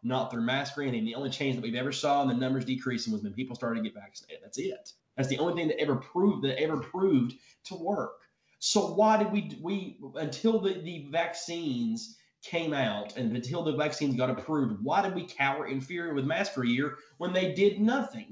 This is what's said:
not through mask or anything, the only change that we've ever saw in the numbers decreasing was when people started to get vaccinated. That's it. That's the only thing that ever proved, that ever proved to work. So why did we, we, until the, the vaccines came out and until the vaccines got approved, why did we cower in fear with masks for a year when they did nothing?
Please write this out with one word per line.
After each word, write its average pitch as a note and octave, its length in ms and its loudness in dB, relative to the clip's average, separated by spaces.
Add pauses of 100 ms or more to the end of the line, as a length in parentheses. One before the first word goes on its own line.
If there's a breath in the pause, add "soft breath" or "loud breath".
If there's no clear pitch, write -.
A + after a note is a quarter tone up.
not B2+ 300 0
through A#2 120 -2
mask C3+ 340 0
or C#3+ 60 -2
anything, A#2+ 200 0
the A2+ 120 -2
only C3+ 160 -4
change C3+ 240 0
that A2 80 -4
we've A#2 120 -2
ever B2+ 160 0
saw C#3+ 300 2
in C3+ 60 2
the B2 80 2
numbers C3 280 2
decreasing B2+ 480 -2
was G#2+ 120 -2
when G2+ 100 -6
people B2 220 -6
started A#2 280 -2
to A2 60 -4
get - 60 -12
vaccinated. - 480 -16
That's G#2+ 160 -10
it. - 340 -6 (240)
That's C3+ 120 0
the C3 100 0
only E3+ 160 0
thing E3+ 120 0
that - 120 0
ever C#3+ 160 2
proved, F3 500 2
that C3 140 0
ever D#3 180 2
proved C#3 580 2 (300 soft breath)
to F#3+ 100 -12
work. F3 440 -4 (400)
So F3 340 2
why G#3+ 240 8
did G3+ 140 2
we, F#3 300 -2
we, F#3 360 -4 (180)
until F3+ 440 2
the, F#3+ 140 2
the D#3 360 -8
vaccines C3+ 1080 -2 (260 soft breath)
came E3 280 -2
out G#2 460 -2
and A#2 180 0
until C3 280 -2
the D#3 120 0
vaccines D3 400 0
got B2+ 140 2
approved, A2+ 540 0
why D#3+ 180 2
did F#3+ 140 0
we D#3 100 -4
cower C#3 400 -2
in C3+ 160 -4
fear E3+ 320 -6
with C3+ 120 0
masks F3+ 280 0
for B2+ 100 -2
a A#2+ 40 0
year C3+ 300 2 (200 loud breath)
when F3+ 160 -2
they F#3 200 2
did G3+ 280 4
nothing? A3 500 2